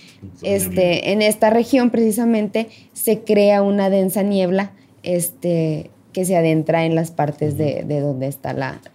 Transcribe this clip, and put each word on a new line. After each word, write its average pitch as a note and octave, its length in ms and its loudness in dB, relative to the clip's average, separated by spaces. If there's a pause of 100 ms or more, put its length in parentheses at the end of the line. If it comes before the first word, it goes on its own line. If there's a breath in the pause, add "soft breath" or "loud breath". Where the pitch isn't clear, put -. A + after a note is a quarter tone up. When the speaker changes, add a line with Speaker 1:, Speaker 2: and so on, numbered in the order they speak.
(220 loud breath)
Speaker 1:
Entonces, - 460 -4
Speaker 2:
este, F3+ 440 0
en G#3+ 100 2
esta G#3+ 260 4
región A#3 420 2
precisamente A3+ 760 0 (240 loud breath)
se A3 280 -2
crea G3+ 420 2
una G3+ 260 0
densa F#3+ 340 0
niebla, G3 500 0 (300 loud breath)
este, E3+ 880 -2 (220)
que F#3 140 -2
se F#3 100 0
adentra D#3+ 480 2
en E3 100 0
las E3 160 -2
partes D3 440 -4
Speaker 1:
Ujú. D3+ 80 -4
Speaker 2:
de, - 220 -4
de D3 160 -4
donde C3+ 260 -4
están C#3 340 -8
la, C3 200 -8 (140)